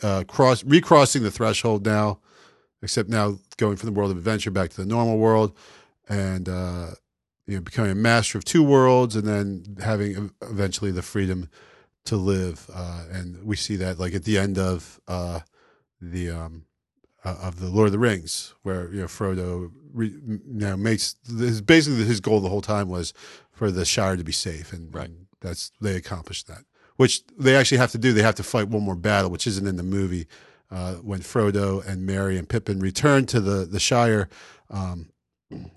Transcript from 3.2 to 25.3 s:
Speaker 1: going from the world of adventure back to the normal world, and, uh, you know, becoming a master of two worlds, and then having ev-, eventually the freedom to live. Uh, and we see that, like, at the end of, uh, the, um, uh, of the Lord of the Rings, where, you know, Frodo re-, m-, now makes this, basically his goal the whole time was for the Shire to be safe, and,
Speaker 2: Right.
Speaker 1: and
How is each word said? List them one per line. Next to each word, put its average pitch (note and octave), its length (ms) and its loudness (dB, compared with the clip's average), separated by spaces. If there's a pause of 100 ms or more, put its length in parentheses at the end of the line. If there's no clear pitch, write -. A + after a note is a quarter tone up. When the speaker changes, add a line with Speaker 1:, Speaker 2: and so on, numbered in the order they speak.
Speaker 1:
going G#2 200 0
from A2+ 120 -8
the G#2 100 -2
world G2+ 120 0
of F#2 80 -2
adventure G#2 320 -2
back F#2 200 0
to - 60 -20
the F#2+ 100 -6
normal A2+ 320 2
world, A2 380 4 (520)
and, F#2+ 400 -2
uh, F2+ 400 -6 (580)
you G2+ 100 -6
know, F#2 60 -6
becoming G2+ 300 -2
a - 20 -2
master A#2 420 2
of F#2 80 -6
two E3 180 4
worlds, B2+ 540 6
and G#2+ 100 0
then G2+ 560 -4
having G2+ 340 -2
ev-, G2+ 160 -8 (100)
eventually G2 480 -2
the F2+ 120 -2
freedom F#2 460 -2 (560)
to A2+ 120 -2
live. F#2 580 -2
Uh, F2 380 -10
and F2+ 320 -10
we G#2 120 -4
see G#2+ 200 -6
that, F#2 220 -4
like, F2+ 160 -4
at E2+ 100 -6
the G#2 140 2
end G2 200 0
of, F#2 400 -2 (100)
uh, F2 320 -6 (600)
the, F2 300 -8
um, E2 340 -12 (600)
uh, F2+ 180 -6
of F2+ 180 -8
the F#2 80 -6
Lord G#2 180 4
of G2 60 2
the G2+ 60 0
Rings, G2+ 640 -2
where, F2+ 300 -6
you G2 80 -8
know, F2+ 60 -6
Frodo F2+ 640 -6 (220)
re-, A2+ 220 -4
m-, A#2 320 -10
now G#2 300 -4
makes G#2 400 -2 (120)
this, A#2 320 -2
basically C#3+ 440 4
his A2 160 0
goal G#2+ 200 4
the F#2+ 80 0
whole G2 140 -2
time G2+ 260 -2
was F2+ 240 -6 (380)
for G#2+ 200 -2
the F2+ 140 -2
Shire F#2+ 320 0
to F2 80 -6
be D#2+ 80 -8
safe, E2 400 -8
and, E2 220 -16
Speaker 2:
Right. D2+ 140 -10
Speaker 1:
and E2+ 180 -20 (140)